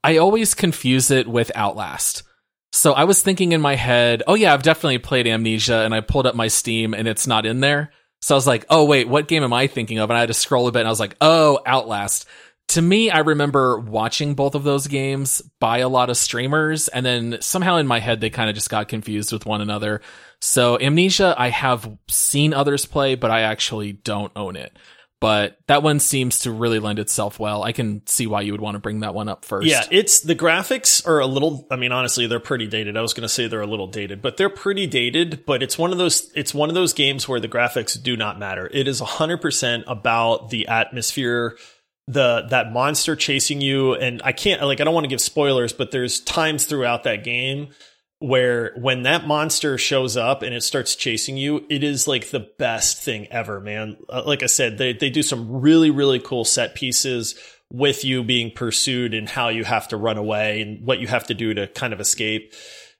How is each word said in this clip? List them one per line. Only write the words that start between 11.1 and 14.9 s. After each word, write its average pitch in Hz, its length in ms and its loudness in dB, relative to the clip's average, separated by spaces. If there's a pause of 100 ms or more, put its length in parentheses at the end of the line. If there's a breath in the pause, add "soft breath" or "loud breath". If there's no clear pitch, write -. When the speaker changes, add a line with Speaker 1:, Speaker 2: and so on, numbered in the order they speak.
Speaker 1:
"Oh, 156 460 6
Outlast." 113 600 -2 (440 loud breath)
To 165 120 2
me, 208 300 4
I 165 80 4
remember 143 600 2
watching 113 540 -2
both 139 220 0
of 143 80 -2
those 139 240 0
games 139 540 -2 (180)